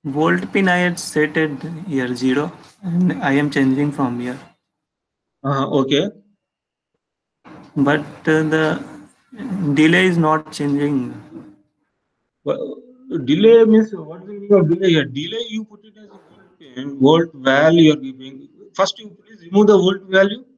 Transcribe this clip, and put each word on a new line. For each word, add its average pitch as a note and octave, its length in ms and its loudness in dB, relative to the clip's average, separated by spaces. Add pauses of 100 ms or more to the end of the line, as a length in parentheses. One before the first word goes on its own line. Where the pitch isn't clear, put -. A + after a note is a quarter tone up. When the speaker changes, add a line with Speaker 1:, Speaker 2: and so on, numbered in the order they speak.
Speaker 1:
volt E3+ 480 -2
pin G3 160 0
I F3+ 100 2
had F3+ 200 -2
set D3+ 380 -2
it D3+ 260 -2 (240)
here B2+ 280 -4
zero, C3 380 -2 (300)
and F3 300 0 (100)
I C3+ 100 0
am D3 180 0
changing C#3 420 0
from B2 280 -4
here. B2+ 180 -10 (1040)
Speaker 2:
Uh, C#3 260 -2 (120)
okay. C#3 280 0 (1700)
Speaker 1:
But, C#3+ 240 0
uh, D#3 420 -2 (120)
the D#3 300 -2 (920)
delay E3 320 4
is F3 120 2
not D#3 340 0
changing. C#3+ 600 -4 (1300)
Speaker 2:
Well, - 360 -8 (460)
delay A3 400 6
means, A3 300 4
what E3 280 -16
is F#3 60 -20
the G#3 40 -16
meaning G3+ 200 -4
of E3+ 180 4
delay F3+ 200 0
here? D#3 140 2
Delay, E3+ 440 -8
you A3 160 -8
put G#3 200 -20
it G#3+ 140 -20
as G#3 100 -20
a - 0 -
volt - 500 -20
pin, C3+ 400 -14
volt D#3+ 360 4
val C#3 400 2
you D#3 180 6
are D3 40 0
giving. C3 520 -16 (260)
First, - 240 -2
you G#3+ 120 -20
please F3 320 -20
remove G3 240 2
the G#3 100 6
volt F#3 280 2
value. G3 400 0 (140)